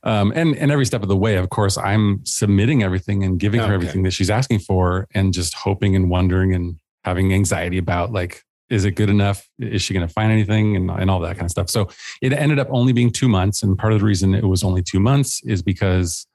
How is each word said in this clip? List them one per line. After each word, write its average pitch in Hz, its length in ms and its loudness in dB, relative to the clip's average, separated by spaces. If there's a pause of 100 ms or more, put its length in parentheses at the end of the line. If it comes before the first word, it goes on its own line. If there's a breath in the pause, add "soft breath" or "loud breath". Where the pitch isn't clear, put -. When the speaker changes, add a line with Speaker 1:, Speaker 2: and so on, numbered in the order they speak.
Speaker 1:
Um, 107 320 0
and, 156 200 0
and 143 140 0
every 143 160 2
step 101 160 -2
of 95 60 -4
the 98 80 2
way, 101 200 2
of 92 140 0
course, 101 260 0
I'm 101 480 0
submitting 107 600 2
everything 98 400 -2
and 92 160 0
giving 104 200 0
her 110 60 0
Speaker 2:
Okay. 101 80 2
Speaker 1:
everything 92 300 -2
that 92 80 0
she's 92 180 -2
asking 110 300 0
for 92 540 0
and 95 180 2
just 87 220 -4
hoping 98 420 0
and 92 140 2
wondering 92 440 2
and 87 240 -4 (260)
having 92 280 0
anxiety 90 460 0
about, 87 340 -4
like, 90 300 -6 (280)
is 101 140 0
it 101 80 0
good 104 180 0
enough? 101 380 0 (100)
Is 101 240 -4
she 98 120 -4
gonna 87 120 0
find 107 240 -2
anything? 107 460 2
And, 92 140 -2
and 92 200 -2
all 92 100 0
that 85 160 -6
kind 85 100 -6
of 85 40 -4
stuff. 90 200 -4
So 101 180 -2 (340 loud breath)
it 131 100 0
ended 143 280 2
up 135 100 -4
only 127 220 2
being 120 180 2
two 127 180 0
months. 98 360 2
And 98 140 2
part 110 140 0
of 107 80 4
the 101 40 2
reason 95 300 2
it - 100 0
was 92 180 0
only 92 200 0
two 95 180 -2
months 135 440 0
is 104 180 -2
because 92 720 -2